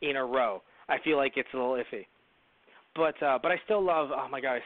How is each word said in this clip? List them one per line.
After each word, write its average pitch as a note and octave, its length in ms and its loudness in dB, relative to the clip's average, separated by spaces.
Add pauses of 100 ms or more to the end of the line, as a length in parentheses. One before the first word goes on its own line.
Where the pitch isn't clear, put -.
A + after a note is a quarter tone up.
in D3 140 -2
a C3 80 0
row, A#2+ 380 0 (260)
I C3 120 0
feel D#3 180 2
like C3+ 200 0
it's B2+ 160 -4
a C3 40 -6
little B2+ 160 0
iffy. A2+ 320 -6 (880)
But, D#3 300 0
uh, C#3 180 4
but E3 100 2
I F3+ 140 0
still G#3 160 2
love, D#3+ 300 2
oh C3+ 160 -4
my C3+ 140 -8
God, C3 120 0
I B2 120 -2